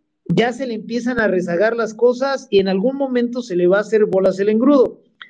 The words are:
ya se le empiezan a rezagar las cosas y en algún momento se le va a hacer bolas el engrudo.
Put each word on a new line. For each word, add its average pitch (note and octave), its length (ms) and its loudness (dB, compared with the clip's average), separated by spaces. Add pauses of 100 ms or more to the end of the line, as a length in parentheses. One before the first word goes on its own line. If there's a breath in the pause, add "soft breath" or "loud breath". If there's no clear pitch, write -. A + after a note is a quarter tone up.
(260)
ya A3 260 2
se B3 160 -8
le A3+ 60 -6
empiezan A#3 440 -4
a A3 80 2
rezagar F3+ 480 0
las A3+ 200 -4
cosas B3+ 540 0
y G3 120 2
en F#3+ 80 0
algún G3 280 -2
momento B3 460 -2
se F3+ 140 -6
le F3 100 2
va F#3+ 120 4
a - 20 0
hacer G#3+ 240 0
bolas F#3+ 340 0
el G3+ 120 0
engrudo. B3 520 2 (280 loud breath)